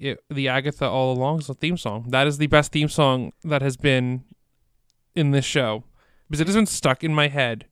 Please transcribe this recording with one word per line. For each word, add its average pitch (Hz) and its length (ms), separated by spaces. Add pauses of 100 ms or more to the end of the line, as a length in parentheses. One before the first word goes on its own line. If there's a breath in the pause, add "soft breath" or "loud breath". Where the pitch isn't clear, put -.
it, 139 280
the 139 200
Agatha 135 400
All 131 240
Along 139 280
so-, 143 120
theme 170 240
song. 113 320
That 131 180
is 143 100
the 151 100
best 147 260
theme 151 160
song 131 420 (140)
that 147 160
has 135 160
been 127 460 (920)
in 147 160
this 139 140
show. 117 380 (460)
Because 151 120
it 160 60
has 196 80
been 220 100
stuck - 380
in 160 100
my 147 160
head. 123 420